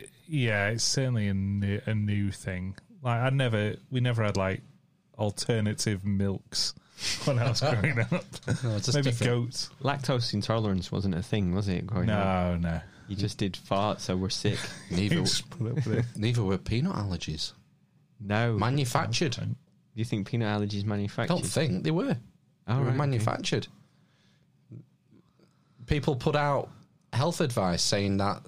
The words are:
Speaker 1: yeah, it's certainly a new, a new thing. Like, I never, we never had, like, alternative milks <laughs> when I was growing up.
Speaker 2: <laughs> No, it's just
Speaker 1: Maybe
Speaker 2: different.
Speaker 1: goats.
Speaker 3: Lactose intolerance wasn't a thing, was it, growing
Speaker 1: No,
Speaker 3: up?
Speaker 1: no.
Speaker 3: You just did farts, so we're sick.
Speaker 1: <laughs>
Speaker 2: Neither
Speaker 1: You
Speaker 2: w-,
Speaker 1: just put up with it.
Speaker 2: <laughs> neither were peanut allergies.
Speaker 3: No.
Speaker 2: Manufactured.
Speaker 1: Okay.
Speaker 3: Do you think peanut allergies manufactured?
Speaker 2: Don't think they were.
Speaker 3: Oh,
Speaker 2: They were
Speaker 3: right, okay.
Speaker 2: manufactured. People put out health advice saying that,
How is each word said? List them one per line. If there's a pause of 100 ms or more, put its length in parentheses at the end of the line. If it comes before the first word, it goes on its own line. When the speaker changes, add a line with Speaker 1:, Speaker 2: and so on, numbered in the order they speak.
(280)
Speaker 1:
yeah,
it's
certainly
a
new,
a
new
thing. (260)
Like,
I
never, (140)
we
never
had,
like, (560)
alternative
milks (260)
<laughs>
when
I
was
growing
up.
Speaker 2:
<laughs>
No,
it's
just
Speaker 1:
Maybe
Speaker 2:
different.
Speaker 1:
goats. (120)
Speaker 3:
Lactose
intolerance
wasn't
a
thing,
was
it,
growing
Speaker 1:
No,
Speaker 3:
up?
Speaker 1:
no. (260)
Speaker 3:
You
just
did
farts,
so
we're
sick. (160)
Speaker 1:
<laughs>
Speaker 2:
Neither
Speaker 1:
You (120)
Speaker 2:
w-,
Speaker 1:
just
put
up
with (120)
it.
Speaker 2:
<laughs>
neither
were
peanut
allergies. (680)
Speaker 3:
No.
Speaker 2:
Manufactured.
Speaker 1:
Okay.
Speaker 3:
Do (420)
you
think
peanut
allergies
manufactured?
Speaker 2:
Don't
think
they
were. (500)
Speaker 3:
Oh,
Speaker 2:
They
were
Speaker 3:
right,
okay.
Speaker 2:
manufactured. (2250)
People
put
out (440)
health
advice
saying
that,